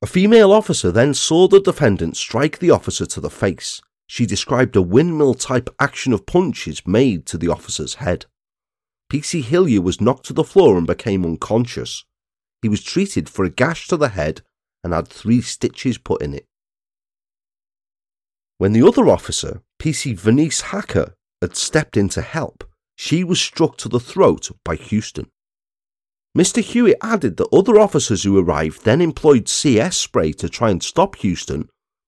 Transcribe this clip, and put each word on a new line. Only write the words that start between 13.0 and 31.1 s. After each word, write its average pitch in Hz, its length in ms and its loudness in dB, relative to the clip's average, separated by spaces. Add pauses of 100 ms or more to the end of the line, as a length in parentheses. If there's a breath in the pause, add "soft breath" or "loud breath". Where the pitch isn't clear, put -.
for - 160 -4
a 87 60 -2
gash 156 380 -4
to 180 80 -2
the 143 140 -2
head 78 320 -6 (420)
and 87 80 -6
had 82 160 -4
three 117 320 -2
stitches - 560 -6
put - 260 -6
in 71 120 -8
it. 71 120 -16 (2000)
When 95 140 0
the 117 140 6
other 233 220 4
officer, - 540 -2 (160)
P 156 140 -2
C 123 200 -6
Venice 117 500 2
Hacker, - 520 -6 (260)
had 90 160 -8
stepped - 400 -4
in 101 140 0
to - 120 -6
help, - 420 -10 (320)
she 180 280 -2
was 170 160 -2
struck - 380 -2
to - 100 -10
the 117 120 -2
throat - 500 0 (140)
by 82 120 -4
Houston. - 540 -6 (1040)
Mister 185 260 2
Hewitt 233 400 2
added 214 380 -2
that - 140 -2
other 208 280 6
officers 147 420 0
who 98 160 4
arrived 80 460 0
then 123 160 4
employed 151 480 2
C 120 320 2
S 170 160 -2
spray 80 360 -2
to - 160 -8
try 113 220 -2
and 90 120 -2
stop - 340 -2